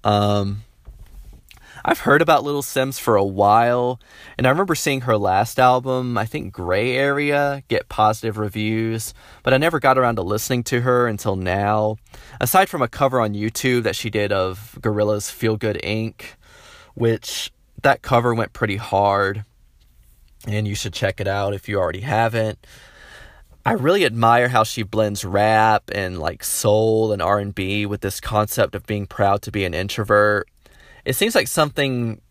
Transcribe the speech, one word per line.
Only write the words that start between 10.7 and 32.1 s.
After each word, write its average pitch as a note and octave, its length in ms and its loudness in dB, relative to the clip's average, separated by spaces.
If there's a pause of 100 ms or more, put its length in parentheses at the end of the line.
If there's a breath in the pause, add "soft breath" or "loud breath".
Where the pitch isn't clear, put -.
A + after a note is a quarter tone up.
her B2 240 2
until G#2 300 -2
now. G2+ 600 0 (440 loud breath)
Aside F#3+ 280 2
from D#3 140 -4
a A2+ 60 0
cover C3 320 0
on G#2+ 120 0
YouTube A2+ 520 -2
that G2 120 0
she A2+ 140 -6
did G#2 220 -2
of F#2+ 480 -4
Gorillaz G#2 500 -2
Feel A2 260 -2
Good G#2+ 260 -4
Inc, A2 400 -6 (720 loud breath)
which - 580 -2 (300)
that C#3 200 2
cover A#2+ 320 2
went A2+ 180 -4
pretty G2 240 -4
hard, G2+ 680 0 (1000)
and G#2+ 200 -4
you G2+ 80 -4
should G#2 180 -8
check - 280 -4
it - 80 -4
out G2+ 260 -2
if - 140 -12
you G2+ 100 -2
already F2+ 220 -2
haven't. A2+ 680 -2 (1000 loud breath)
I A2 40 2
really E3+ 340 2
admire A#2 420 4
how A#2 160 2
she - 180 -6
blends G#2 440 -2
rap G#2+ 680 2
and, F#2 240 -4
like, E2 240 -6
soul A2 680 2
and G2+ 80 -4
R G2 180 2
and G2+ 160 -6
B G2+ 300 -2
with G2+ 160 -6
this G2 180 -6
concept G#2+ 560 -2
of - 120 -10
being G#2 180 -4
proud G2+ 380 0
to G#2 100 -12
be G2 140 -2
an E2+ 80 -6
introvert. G#2 720 0 (560 soft breath)
It C3 120 -2
seems A3+ 180 0
like F#3 140 2
something C3+ 840 -2